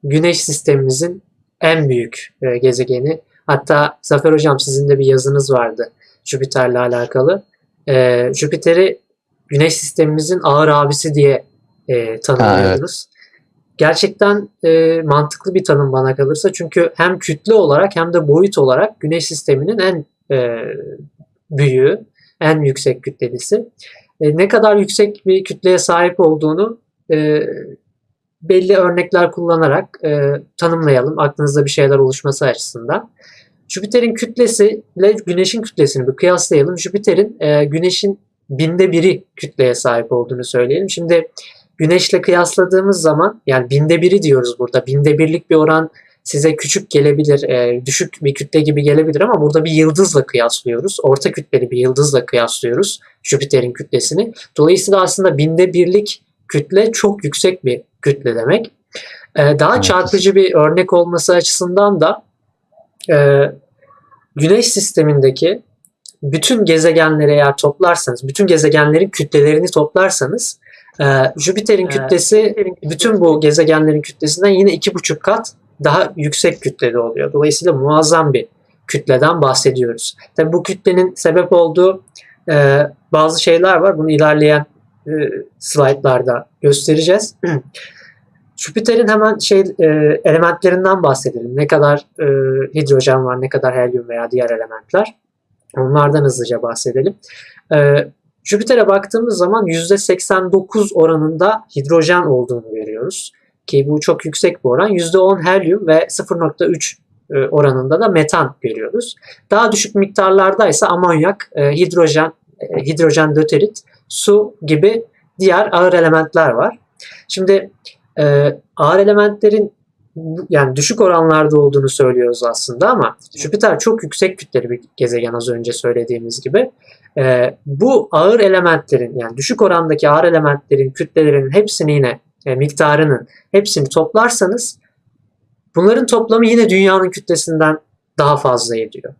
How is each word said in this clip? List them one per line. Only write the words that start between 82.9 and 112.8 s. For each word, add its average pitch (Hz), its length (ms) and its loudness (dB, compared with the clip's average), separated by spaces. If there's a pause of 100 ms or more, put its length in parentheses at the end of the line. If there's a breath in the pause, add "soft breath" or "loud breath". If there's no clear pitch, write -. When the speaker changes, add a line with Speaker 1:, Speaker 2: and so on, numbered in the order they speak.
Speaker 1:
bazı 160 320 0
şeyler 175 340 4
var. 175 200 2
Bunu 156 140 -2
ilerleyen, 151 540 2 (420)
e, 151 40 -10 (480)
slaytlarda 131 880 0 (120)
göstereceğiz. 156 800 0
<clears throat> - 1120 -12
Jüpiter'in 226 500 -2
hemen 214 300 2
şey, 196 220 2
e, 185 260 0 (380)
elementlerinden 175 800 2
bahsedelim. 123 520 -2
Ne 143 120 -2
kadar, 147 380 2 (140)
e, 160 60 -2 (500)
hidrojen 131 500 2
var, 127 160 -4
ne 131 80 -6
kadar 127 260 -2
helyum 123 340 -2
veya 117 220 -6
diğer 123 180 -2
elementler. 117 680 -4 (600)
Onlardan 143 460 2
hızlıca 123 380 -2
bahsedelim. 123 540 -4 (600 loud breath)
E, 143 320 2 (360)
Jüpiter'e 214 440 0
baktığımız 196 500 0
zaman 196 280 0
yüzde 165 320 0
seksen 185 540 -2
dokuz 202 440 -2
oranında 160 680 2 (120)
hidrojen 165 480 0
olduğunu 123 500 -2
görüyoruz. 110 580 -10 (360)
Ki 139 200 0
bu 151 120 0
çok - 260 -2
yüksek 165 380 -2
bir 127 60 0
oran. 156 180 2
Yüzde 175 300 0
on 190 280 2
helyum 185 420 0
ve 160 220 4
sıfır - 300 -6
nokta 165 260 -2
üç, 165 320 -4 (340)
e, 151 60 -6
oranında 135 640 0
da 226 60 0
metan 156 540 0
görüyoruz. 117 540 -8 (360 loud breath)
Daha 214 200 2
düşük - 240 -4
miktarlardaysa 196 920 2
amonyak, 175 680 0
e, 143 160 0
hidrojen, 160 600 0 (280)
e, - 260 -6